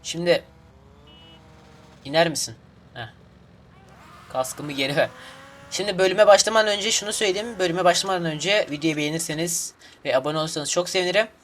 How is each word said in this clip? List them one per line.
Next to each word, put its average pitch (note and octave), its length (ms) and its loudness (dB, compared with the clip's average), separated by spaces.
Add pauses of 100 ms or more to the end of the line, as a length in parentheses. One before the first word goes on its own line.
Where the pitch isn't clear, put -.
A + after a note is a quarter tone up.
Şimdi E3+ 400 0 (1600)
iner D#3+ 240 2
misin? B2 260 -6 (380)
Heh. A#2 140 -12 (1200)
Kaskımı C#3 420 -6
geri C#3 240 -2
ver. C#3 140 2 (640)
Şimdi G3 260 -4
bölüme F#3+ 300 4
başlamadan G#3+ 400 6
önce G3+ 240 -2
şunu G#3 220 -4
söyleyeyim. G#3 460 -2
Bölüme F3+ 260 0
başlamadan F3+ 400 2
önce E3 460 0
videoyu D3 260 -2
beğenirseniz D#3+ 760 -4 (320)
ve C3 120 0
abone D3 200 -2
olursanız D#3 340 -4
çok F3 180 -2
sevinirim. F#3 380 0 (160)